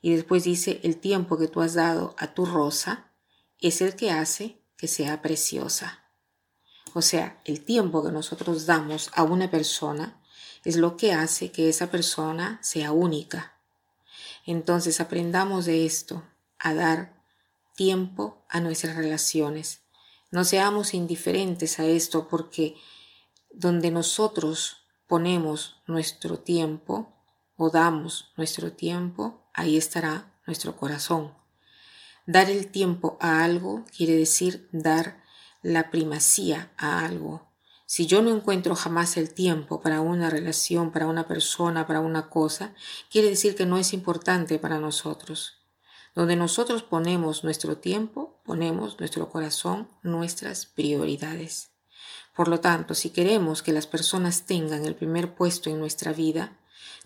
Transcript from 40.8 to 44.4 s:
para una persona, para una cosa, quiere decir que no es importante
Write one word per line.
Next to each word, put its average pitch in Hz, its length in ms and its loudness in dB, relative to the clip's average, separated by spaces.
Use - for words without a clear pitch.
para 160 160 0
una 165 200 -2
persona, 165 580 0
para 156 140 0
una 160 300 -2
cosa, 160 440 0
quiere 214 180 6
decir 202 260 2
que 190 100 2
no 180 120 2
es 185 160 2
importante 170 640 0